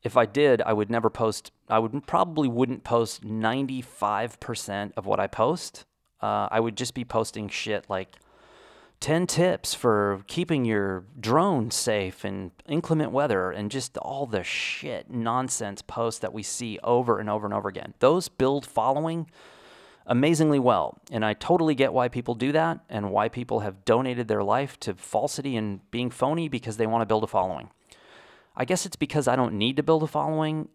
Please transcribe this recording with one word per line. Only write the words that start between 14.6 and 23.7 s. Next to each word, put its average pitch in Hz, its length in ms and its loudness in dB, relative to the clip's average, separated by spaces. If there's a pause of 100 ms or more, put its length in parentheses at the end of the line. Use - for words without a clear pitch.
nonsense 117 720 -4
posts 117 400 -4
that 107 120 -6
we 107 80 -8
see 107 420 -8
over 120 360 4
and 107 100 -4
over 107 160 -2
and 101 80 -2
over 101 140 -2
again. 95 320 -8
Those 165 280 4
build 139 380 0
following 156 640 0 (760)
amazingly 147 540 4
well, 110 400 2 (120)
and 110 140 0
I 107 80 2
totally 165 420 2
get 131 180 2
why 123 140 2
people 120 260 -4
do 123 200 -2
that 160 260 2 (100)
and 104 220 -4
why 104 180 2
people 117 300 -4
have 98 240 -8